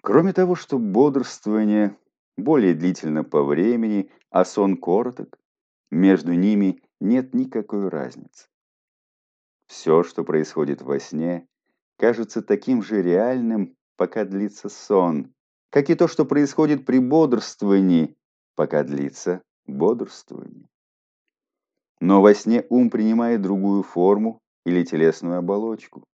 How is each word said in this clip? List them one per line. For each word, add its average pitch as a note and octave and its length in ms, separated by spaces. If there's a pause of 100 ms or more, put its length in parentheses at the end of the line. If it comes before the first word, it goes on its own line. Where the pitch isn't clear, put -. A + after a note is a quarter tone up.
Кроме E3 320
того, F#3 220
что - 240
бодрствование G#2+ 1160 (380)
более A2+ 380
длительно D#2 500
по D2+ 180
времени, G2+ 720 (200)
а F#2 120
сон G2 320
короток, G#2+ 640 (520)
между F2 420
ними F#2+ 480 (180)
нет B2+ 340
никакой A2 540
разницы. C#2 640 (1160)
Все, E2 360
что E2+ 220
происходит D2+ 560
во C#2 180
сне, E2+ 480 (500)
кажется A2+ 440
таким A#2+ 420
же G2+ 180
реальным, A2 760 (180)
пока G2 300
длится G2+ 420
сон, F2+ 680 (360)
как C#3+ 200
и E3+ 60
то, E3+ 120
что D#3+ 180
происходит D3 600
при B2+ 140
бодрствовании, G#2 1200 (380)
пока D2+ 280
длится C#2+ 580 (260)
бодрствование. - 1000 (1300)
Но F#2+ 200
во G#2 120
сне A2+ 360
ум B2 200
принимает A2+ 520
другую G2 420
форму G#2 580 (240)
или F2 180
телесную E2 540
оболочку. G#2 680 (100)